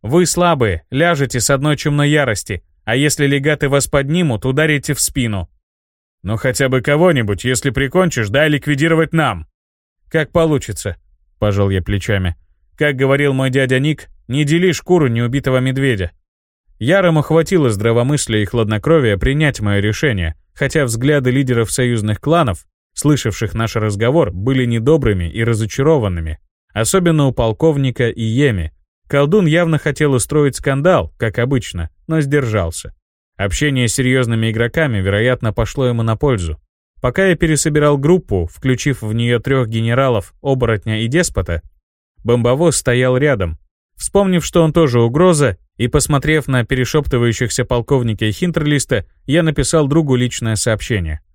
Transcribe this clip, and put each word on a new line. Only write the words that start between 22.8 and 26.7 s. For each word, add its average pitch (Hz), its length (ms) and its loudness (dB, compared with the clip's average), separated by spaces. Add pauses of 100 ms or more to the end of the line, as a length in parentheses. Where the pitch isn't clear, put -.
слышавших 123 600 -2
наш 113 220 -4
разговор, 110 560 0
были 123 340 -2
недобрыми 117 640 0
и 113 140 -4
разочарованными. 110 960 -2 (340)